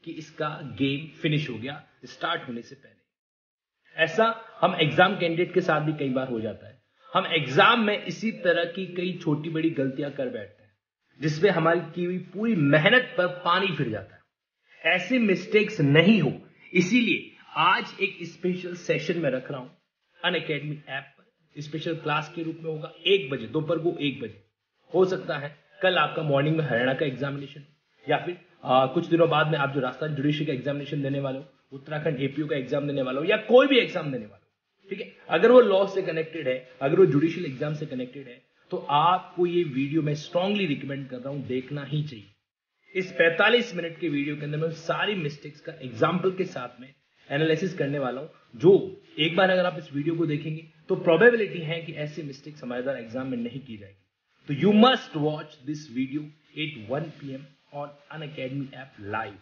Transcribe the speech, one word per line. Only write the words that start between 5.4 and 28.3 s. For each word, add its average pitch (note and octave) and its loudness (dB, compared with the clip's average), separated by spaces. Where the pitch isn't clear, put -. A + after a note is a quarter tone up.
के F3+ 4
साथ D3+ 0
भी D#3 0
कई C#3 -2
बार C3 -2
हो A#2 -4
जाता G#2+ -8
है। - -20
हम F3 0
exam F#3+ 4
में G#3 0
इसी F#3 -6
तरह E3+ 2
की F#3+ -8
कई F3+ -4
छोटी D3+ -2
बड़ी D#3+ 0
गलतियां C3+ -4
कर C3+ -6
बैठते A2 -14
हैं - -20
जिसमें D#3 2
हमारी E3 2
की F3+ -4
हुई F3+ -4
पूरी A3 0
मेहनत E3 4
पर F3+ 2
पानी F3+ 2
फिर C3+ -2
जाता G#2 -8
है। - -6
ऐसी B3 0
mistakes G#3 2
नहीं E3 6
हो, C3+ -2
इसीलिए F3+ 2
आज F#3 2
एक G3 -6
special F3 -4
session E3+ -4
मैं D3 0
रख B2+ -6
रहा C#3+ -8
हूं - -10
Unacademy D3+ -4
app C3+ -10
पर। - -20
Special D#3+ -6
class D3+ -4
के E3+ -8
रूप D#3+ -6
में D#3+ -8
होगा, D3+ -10
एक F#3+ 2
बजे, A#2 -6
दोपहर D#3 -2
को E3 -2
एक C#3+ -2
बजे। A2 -12
हो F#3 6
सकता F#3 -4
है C#3+ -10
कल F#3 2
आपका D3+ 0
morning D3 2
में D#3 0
हरियाणा B2 0
का D#3 -2
examination C#3 -8
या D3 2
फिर, F3 -6